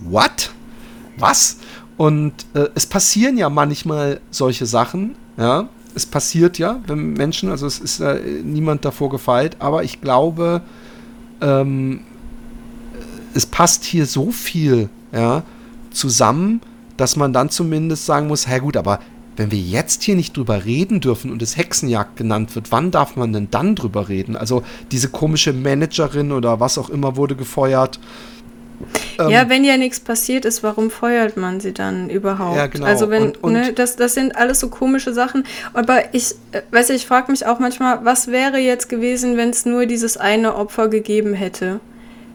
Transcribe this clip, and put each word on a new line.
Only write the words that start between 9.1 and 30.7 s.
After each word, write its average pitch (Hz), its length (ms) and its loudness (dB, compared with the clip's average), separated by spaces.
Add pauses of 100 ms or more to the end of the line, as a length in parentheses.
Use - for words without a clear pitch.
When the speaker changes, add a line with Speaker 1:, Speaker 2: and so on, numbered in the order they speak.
Speaker 1:
gefeit, 135 500 0
aber 151 240 0
ich - 160 -10
glaube, 165 600 2 (800)
ähm, 135 580 2 (1300)
es 165 120 2
passt - 380 2
hier 156 220 2
so 143 260 -2
viel, 131 560 2 (240)
ja, 120 300 0 (480)
zusammen, 143 720 2 (340)
dass - 200 0
man 135 160 2
dann 131 180 2
zumindest 160 560 -2
sagen 151 220 2
muss, 151 200 -2
"Hä, 127 120 0
gut, 143 160 -2
aber 98 240 0 (360)
wenn 107 140 0
wir 107 80 0
jetzt 92 440 -2
hier 202 140 2
nicht - 200 -2
drüber 110 300 -2
reden 170 340 0
dürfen 127 320 -2
und 117 80 -6
es 113 160 -4
Hexenjagd 120 600 -2
genannt 110 380 -2
wird, 110 180 -6
wann 151 180 2
darf 147 260 0
man 117 160 0
denn 104 180 -2
dann 190 240 2
drüber 101 340 -2
reden?" 98 280 -4
Also 120 260 0 (300)
diese 131 160 0
komische 156 440 0
Managerin 143 800 0
oder 117 280 2
was 127 180 2
auch - 120 -8
immer 139 260 -2
wurde 139 200 0
gefeuert. 131 600 0 (1200)
Ähm, 165 120 2
Speaker 2:
Ja, 240 180 6
wenn 262 160 4
ja 269 120 6
nichts 254 240 0
passiert 254 440 -2
ist, 226 180 -2
warum 220 280 0